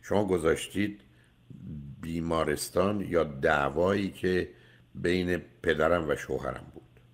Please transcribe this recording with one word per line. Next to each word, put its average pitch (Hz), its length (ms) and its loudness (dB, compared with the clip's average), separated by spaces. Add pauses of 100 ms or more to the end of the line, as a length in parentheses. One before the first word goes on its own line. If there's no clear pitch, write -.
شما 101 240 2
گذاشتید 90 760 0 (1000)
بیمارستان 82 1000 0
یا 85 220 2
دعوایی 78 880 2
که 90 380 -2 (460)
بین 87 460 0 (220)
پدرم 80 460 2
و 71 60 2
شوهرم 65 580 -8
بود - 260 -20 (140)